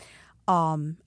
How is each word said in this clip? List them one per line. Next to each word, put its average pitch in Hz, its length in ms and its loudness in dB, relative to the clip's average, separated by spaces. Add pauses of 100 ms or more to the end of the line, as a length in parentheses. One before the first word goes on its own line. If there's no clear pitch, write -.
(460)
Um, 160 600 0